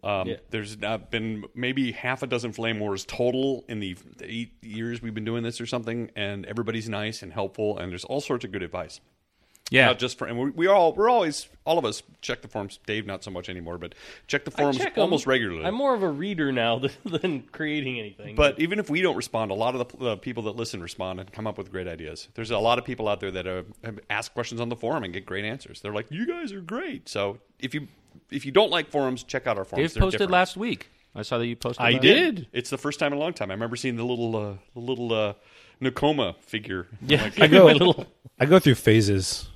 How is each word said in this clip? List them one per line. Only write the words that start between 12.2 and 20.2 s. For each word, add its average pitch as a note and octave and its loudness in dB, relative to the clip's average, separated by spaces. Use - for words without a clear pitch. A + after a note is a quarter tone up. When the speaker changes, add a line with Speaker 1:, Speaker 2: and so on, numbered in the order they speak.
Speaker 1:
check - -6
the - -18
forums. G2+ -10
Dave, G#2+ -4
not F#2+ -8
so G#2 -12
much F2+ -10
anymore, F2 -8
but E2+ -12
check - -2
the - -10
Speaker 2:
I - -8
Speaker 1:
forums C4 2
Speaker 2:
check F#4+ -2
'em. G#3+ 2
Speaker 1:
almost F3 2
regularly. G#2 2
Speaker 2:
I'm F#3 0
more C4 2
of G3+ -2
a F3+ 2
reader D#3 -2
now A#2 2
<laughs> - -
than, C3+ -2
than E3 -2
creating D3 -4
anything. G#2 -12
Speaker 1:
But C#3+ 4
even E3+ 0
if G3 -2
we D#3+ 0
don't F3 2
respond, A2 -2
a F#2+ 0
lot A2+ 0
of B2 -2
the, - -20
the A#2 -2
people A#2 -8